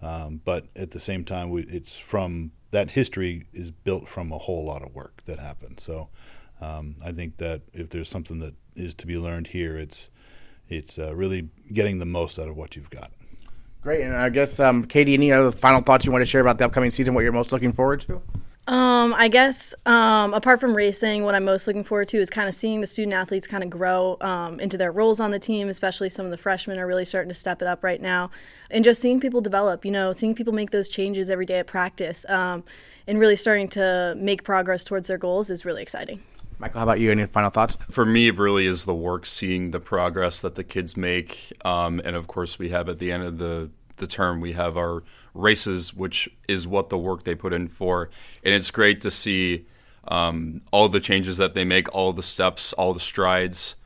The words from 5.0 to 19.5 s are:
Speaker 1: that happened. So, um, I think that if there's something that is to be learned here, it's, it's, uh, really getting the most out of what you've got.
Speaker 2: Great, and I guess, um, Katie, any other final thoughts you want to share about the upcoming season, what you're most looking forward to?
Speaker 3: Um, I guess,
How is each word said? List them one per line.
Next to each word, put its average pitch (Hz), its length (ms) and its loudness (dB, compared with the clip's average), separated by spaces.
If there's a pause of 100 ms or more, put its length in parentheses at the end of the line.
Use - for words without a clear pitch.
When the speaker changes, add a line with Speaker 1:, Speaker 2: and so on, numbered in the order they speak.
Speaker 1:
that 71 140 -12
happened. - 400 -16
So, 80 300 -12 (520)
um, 76 420 -12
I 85 80 -10
think 82 260 -10
that 82 240 -8 (120)
if 85 160 -12
there's 82 200 -10
something 82 300 -10
that 76 140 -12 (220)
is 87 200 -10
to - 120 -16
be 85 100 -6
learned 85 300 -8
here, 82 300 -6
it's, - 320 -16 (600)
it's, 82 300 -10
uh, 78 160 -8
really 92 340 -4 (240)
getting 101 260 0
the 87 60 -6
most 85 320 -4
out 78 100 -8
of 78 80 -12
what 78 200 -14
you've 71 160 -18
got. 65 200 -18 (680)
Speaker 2:
Great, 151 200 0
and 131 140 -2
I 127 140 2
guess, 135 300 2
um, 123 260 6
Katie, 143 280 6
any 143 180 6
other 135 200 6
final 131 300 8
thoughts 131 240 6
you 135 60 2
want 123 100 4
to 123 40 4
share 131 160 6
about 123 160 6
the 123 80 4
upcoming 123 260 2
season, 131 220 0
what 120 80 4
you're 117 120 4
most 120 180 0
looking 123 220 2
forward 139 280 2
to? - 200 -6 (440)
Speaker 3:
Um, 247 480 4
I 226 140 6
guess, 254 480 4 (100)